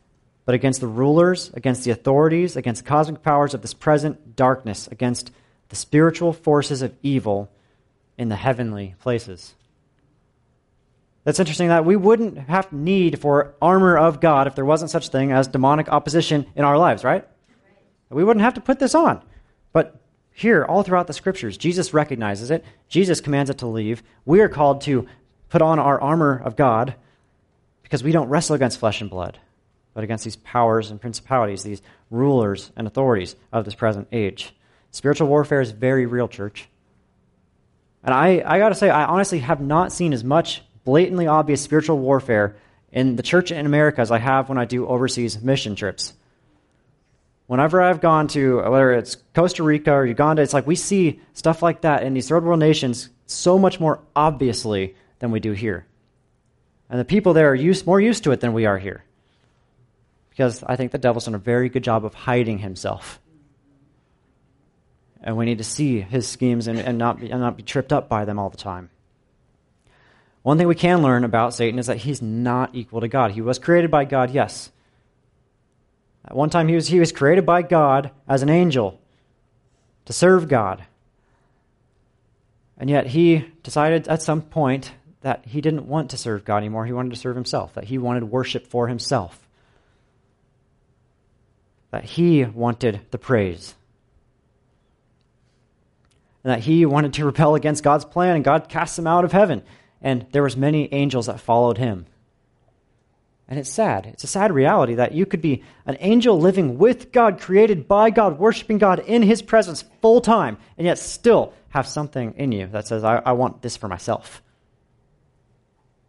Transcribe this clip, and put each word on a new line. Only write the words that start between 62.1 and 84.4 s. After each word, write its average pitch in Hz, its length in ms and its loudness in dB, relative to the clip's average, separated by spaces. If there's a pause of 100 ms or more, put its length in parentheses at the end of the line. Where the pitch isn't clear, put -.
hiding 120 420 -2
himself. 98 640 -10 (2000)
And 113 160 -8
we 117 80 -2
need 117 140 -2
to 113 40 -10
see 123 380 -2
his 113 260 -6
schemes 120 400 -2
and, 113 120 -4
and 120 180 -4
not 117 240 -2
be, 117 80 -12
and 127 100 -6
not 123 160 -4
be 107 80 -20
tripped 135 300 -6
up 139 160 -2
by 107 160 -2
them 104 140 -6
all 98 100 -6
the - 80 -16
time. 90 320 -12 (1500)
One 143 140 2
thing 175 100 4
we 170 80 4
can 175 280 2
learn 123 200 4
about 117 300 0
Satan 117 260 -2
is 117 60 -6
that 117 120 -4
he's 135 240 -8
not 123 520 -4
equal 113 280 -10
to 117 60 -2
God. 117 240 0
He 110 100 -8
was 123 180 -4
created 170 320 2
by 143 140 2
God, 131 260 0
yes. 127 400 -4 (1500)
At - 100 -16
one 151 140 0
time 165 180 2
he 165 80 2
was, 160 120 0
he 175 120 2
was 165 120 2
created 160 340 2
by 175 160 4
God 143 480 2 (180)
as 135 140 0
an 143 80 0
angel 147 500 2 (1080)
to - 80 -12
serve 175 360 4
God. 104 340 -2 (1900)
And 131 120 -6
yet 143 160 0
he 160 460 2 (100)
decided 156 460 -2
at 160 160 -2
some 156 180 -4